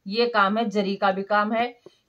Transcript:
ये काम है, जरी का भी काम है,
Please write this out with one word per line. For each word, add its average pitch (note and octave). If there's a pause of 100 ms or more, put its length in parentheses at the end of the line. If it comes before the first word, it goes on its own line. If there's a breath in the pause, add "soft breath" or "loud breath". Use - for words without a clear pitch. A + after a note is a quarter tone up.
ये A3+
काम G#3
है, A3+
जरी G3
का G3
भी F#3+
काम G#3
है, A#3+ (300 soft breath)